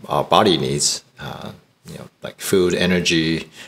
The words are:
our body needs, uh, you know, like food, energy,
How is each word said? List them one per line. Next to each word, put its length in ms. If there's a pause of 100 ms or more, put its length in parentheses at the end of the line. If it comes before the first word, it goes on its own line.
our 160
body 340
needs, 460 (160)
uh, 320 (360)
you 100
know, 120 (140)
like 180
food, 320
energy, 760 (180)